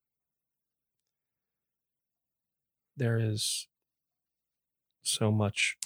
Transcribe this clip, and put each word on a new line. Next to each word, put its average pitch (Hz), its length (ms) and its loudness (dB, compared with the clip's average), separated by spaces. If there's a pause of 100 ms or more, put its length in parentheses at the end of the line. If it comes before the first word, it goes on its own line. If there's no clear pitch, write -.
(3000)
There 117 220 2
is 110 500 -2 (1300)
so - 280 0
much 107 560 0